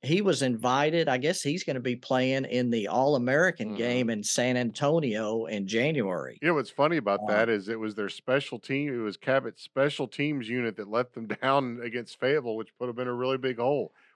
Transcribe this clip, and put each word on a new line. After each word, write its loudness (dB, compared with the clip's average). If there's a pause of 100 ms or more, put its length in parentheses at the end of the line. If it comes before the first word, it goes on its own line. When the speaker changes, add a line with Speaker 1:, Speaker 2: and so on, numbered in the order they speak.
Speaker 1:
he 2
was 2
invited. 2
I 2
guess 0
he's -2
gonna -2
be 0
playing 2
in 0
the 0
All-American 2
Speaker 2:
Mm-hmm. -6
Speaker 1:
game 0
in -4
San 2
Antonio 0
in -4
January. 0
Speaker 2:
You 2
know 2
what's -2
funny 2
about 2
Speaker 1:
Uh, -4
Speaker 2:
that 4
is 0
it -4
was -4
their -4
special -2
team, -4
it -4
was -4
Cabot's -2
special 0
teams -4
unit -2
that -10
let -2
them -10
<laughs> -6
down 0
against -10
Fayetteville, 0
which -10
put -6
'em -8
in -2
a -2
really 0
big -2
hole. 0 (220)